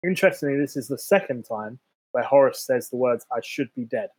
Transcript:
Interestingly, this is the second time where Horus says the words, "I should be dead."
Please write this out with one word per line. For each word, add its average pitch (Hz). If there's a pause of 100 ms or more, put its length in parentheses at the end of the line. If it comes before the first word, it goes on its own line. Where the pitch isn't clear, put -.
Interestingly, 175
this 143
is 127
the 135
second 139
time 107 (320)
where 120
Horus 135
says 123
the 127
words, 123
"I 117
should -
be 123
dead." 110